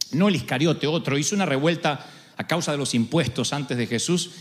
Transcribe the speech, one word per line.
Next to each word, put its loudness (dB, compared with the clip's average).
no 4
el 4
Iscariote, 0
otro, 0
hizo -2
una 2
revuelta 0
a -6
causa 0
de 0
los -2
impuestos 0
antes -2
de 0
Jesús, 0